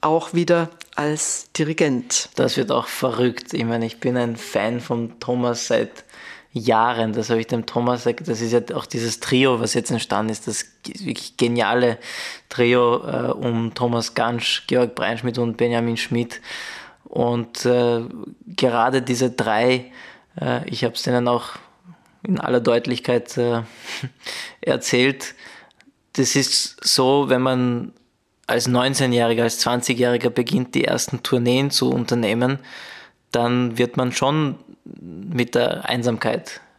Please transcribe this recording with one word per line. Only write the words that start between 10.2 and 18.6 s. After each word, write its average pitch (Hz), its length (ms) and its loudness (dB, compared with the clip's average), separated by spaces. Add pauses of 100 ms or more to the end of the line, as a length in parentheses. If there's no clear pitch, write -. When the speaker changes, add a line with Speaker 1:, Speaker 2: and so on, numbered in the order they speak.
Speaker 2:
ist, - 160 -8
das - 180 -6 (160)
g-, - 240 -12
wirklich - 320 -8
geniale 120 600 2 (500)
Trio, 123 560 4
äh, 123 260 -2
um 117 440 -2
Thomas 117 400 -2
Gansch, 117 520 -2
Georg 123 280 2
Breinschmidt 117 420 -2
und 117 200 -2
Benjamin 117 400 0
Schmidt. 120 440 -4 (640)
Und, 120 640 -2
äh, 120 360 4 (460)
gerade 127 560 2